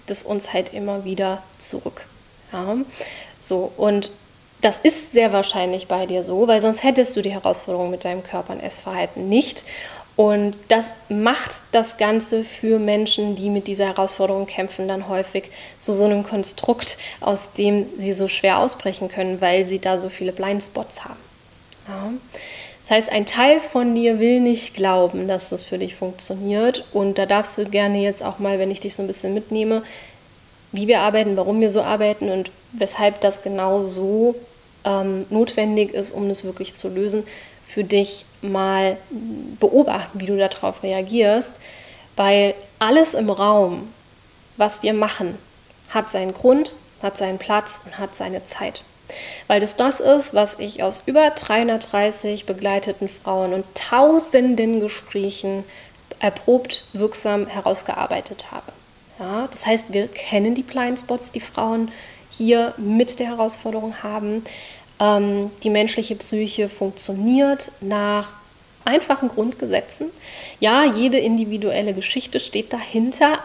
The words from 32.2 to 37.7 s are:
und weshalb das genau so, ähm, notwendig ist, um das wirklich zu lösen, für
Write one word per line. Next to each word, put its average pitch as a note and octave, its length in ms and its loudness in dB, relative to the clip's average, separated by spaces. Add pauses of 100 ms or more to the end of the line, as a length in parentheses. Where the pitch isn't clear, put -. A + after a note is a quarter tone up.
und F#3 200 -2 (220)
weshalb G#3 480 0
das G3 220 0
genau G3 440 0
so, G3+ 480 2 (500)
ähm, G3 440 -2
notwendig G#3+ 640 2
ist, G3 200 -4
um G3+ 160 -4
das G3 160 -4
wirklich F#3+ 300 -10
zu - 140 -6
lösen, G3+ 360 -2 (420)
für - 180 -2